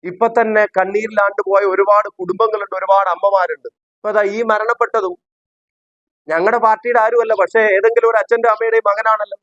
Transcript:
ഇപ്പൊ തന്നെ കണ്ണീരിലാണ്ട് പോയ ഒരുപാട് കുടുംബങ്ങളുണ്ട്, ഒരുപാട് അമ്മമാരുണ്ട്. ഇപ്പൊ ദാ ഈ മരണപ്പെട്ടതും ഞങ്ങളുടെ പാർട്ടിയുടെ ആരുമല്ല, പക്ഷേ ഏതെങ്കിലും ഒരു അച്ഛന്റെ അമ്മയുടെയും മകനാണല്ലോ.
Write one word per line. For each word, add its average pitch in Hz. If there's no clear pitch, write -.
ഇപ്പൊ 202
തന്നെ 214
കണ്ണീരിലാണ്ട് 202
പോയ 196
ഒരുപാട് 202
കുടുംബങ്ങളുണ്ട്, 196
ഒരുപാട് 190
അമ്മമാരുണ്ട്. 180
ഇപ്പൊ 214
ദാ 208
ഈ -
മരണപ്പെട്ടതും 220
ഞങ്ങളുടെ 190
പാർട്ടിയുടെ 226
ആരുമല്ല, 226
പക്ഷേ 220
ഏതെങ്കിലും 226
ഒരു 226
അച്ഛന്റെ 233
അമ്മയുടെയും 226
മകനാണല്ലോ. 214